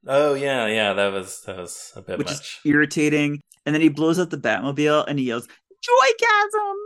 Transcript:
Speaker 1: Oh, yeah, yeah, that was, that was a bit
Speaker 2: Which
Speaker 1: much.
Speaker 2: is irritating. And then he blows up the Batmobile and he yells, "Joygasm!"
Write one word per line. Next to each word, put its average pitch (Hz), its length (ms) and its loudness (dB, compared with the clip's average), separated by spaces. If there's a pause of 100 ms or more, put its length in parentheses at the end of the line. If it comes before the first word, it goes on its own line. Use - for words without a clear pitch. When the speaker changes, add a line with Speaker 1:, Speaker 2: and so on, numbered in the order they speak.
Speaker 1:
Oh, 143 280 2
yeah, 135 320 0
yeah, 107 280 2
that 98 180 2
was, 95 340 -8
that 92 120 -10
was - 360 -14
a - 60 -16
bit - 180 -8
Speaker 2:
Which 147 100 -4
Speaker 1:
much. 143 120 -6
Speaker 2:
is - 240 -16
irritating. 147 760 2 (260)
And 147 80 -2
then 156 80 2
he 156 80 6
blows 160 280 0
up 180 120 -2
the 156 80 -8
Batmobile 139 680 0
and 147 120 -4
he 131 80 -2
yells, 120 200 -4 (360)
"Joygasm!" 440 920 2 (120)